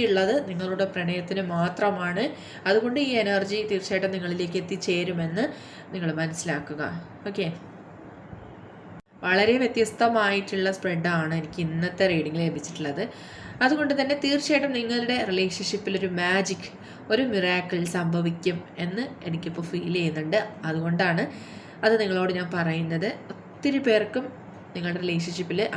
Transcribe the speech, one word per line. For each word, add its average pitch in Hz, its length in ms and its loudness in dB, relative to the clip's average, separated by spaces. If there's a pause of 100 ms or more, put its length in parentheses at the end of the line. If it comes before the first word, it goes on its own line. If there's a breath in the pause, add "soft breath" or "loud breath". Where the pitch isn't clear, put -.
ഉള്ളത് 196 280 4 (140)
നിങ്ങളുടെ 185 440 0
പ്രണയത്തിന് 180 500 -2 (120)
മാത്രമാണ്. 180 680 2 (460 loud breath)
അതുകൊണ്ട് 240 380 4
ഈ - 20 0 (140)
എനർജി 202 360 2 (120)
തീർച്ചയായിട്ടും 190 440 0
നിങ്ങളിലേക്ക് 175 460 -2
എത്തിച്ചേരുമെന്ന് 175 840 0 (480 loud breath)
നിങ്ങൾ 170 160 -2 (120)
മനസ്സിലാക്കുക. 156 600 -4 (480)
ഓക്കെ, 202 180 -2 (1800)
വളരെ 202 380 6
വ്യത്യസ്തമായിട്ടുള്ള 214 1160 2
സ്പ്രെഡാണ് 170 640 0
എനിക്ക് 156 240 -8
ഇന്നത്തെ 175 460 0
റീഡിംഗ് 156 340 0
ലഭിച്ചിട്ടുള്ളത്. 156 580 -4 (640 loud breath)
അതുകൊണ്ട് 294 340 4
തന്നെ 277 240 2
തീർച്ചയായിട്ടും 285 560 2
നിങ്ങളുടെ 240 380 0 (120)
റിലേഷൻഷിപ്പിൽ 190 680 0
ഒരു 190 100 0 (120)
മാജിക്, 185 460 2 (460 loud breath)
ഒരു 247 100 4 (100)
മിറാക്കിൾ 180 480 2 (160)
സംഭവിക്കും 170 600 2 (280)
എന്ന് 196 180 -2 (260)
എനിക്കിപ്പോൾ 165 420 -4
ഫീൽ 170 260 -2
ചെയ്യുന്നുണ്ട്. 156 420 2 (300)
അതുകൊണ്ടാണ് 170 560 2 (600 loud breath)
അത് 220 180 8
നിങ്ങളോട് 185 360 2
ഞാൻ 180 80 -2 (100)
പറയുന്നത്. 165 520 0 (240)
ഒത്തിരി - 560 -2
പേർക്കും 214 380 4 (480)
നിങ്ങളുടെ 175 280 -2
റിലേഷൻഷിപ്പിൽ 175 560 0 (180)